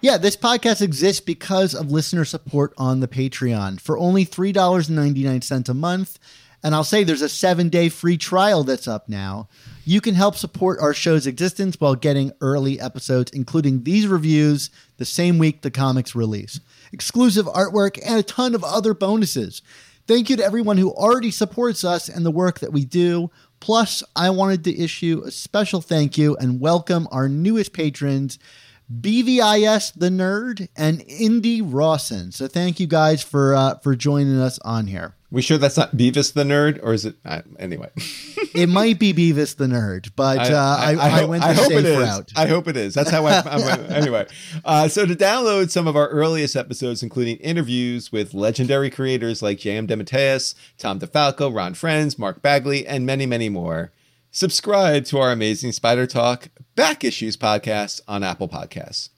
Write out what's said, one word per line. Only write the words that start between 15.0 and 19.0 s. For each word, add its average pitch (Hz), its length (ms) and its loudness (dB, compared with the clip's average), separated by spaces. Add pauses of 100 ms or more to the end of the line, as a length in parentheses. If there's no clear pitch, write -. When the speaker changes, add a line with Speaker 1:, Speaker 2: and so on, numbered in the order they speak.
Speaker 1:
same 175 320 2
week 156 240 2
the 139 80 -4
comics 131 460 -2
release, 107 440 -4 (320)
exclusive 220 540 2
artwork, 196 580 0
and 226 140 0
a 202 60 2
ton 247 320 -2
of 185 80 -2
other 202 320 0
bonuses. 190 680 -2 (460)